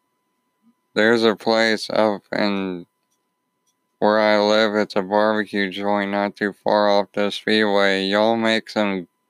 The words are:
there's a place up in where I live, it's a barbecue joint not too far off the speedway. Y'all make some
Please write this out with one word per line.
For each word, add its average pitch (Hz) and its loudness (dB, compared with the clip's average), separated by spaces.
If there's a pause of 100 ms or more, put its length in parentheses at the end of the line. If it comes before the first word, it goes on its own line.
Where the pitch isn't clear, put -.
(920)
there's 110 2
a 110 4
place 113 0
up 107 0 (100)
in 95 -4 (1120)
where 107 2
I 107 2
live, 107 2
it's 104 -2
a 104 -2
barbecue 104 0
joint 101 -4
not 101 -4
too 101 -4
far 104 0
off 101 0
the 104 -2
speedway. 101 0
Y'all 107 0
make 113 -2
some 98 -4 (220)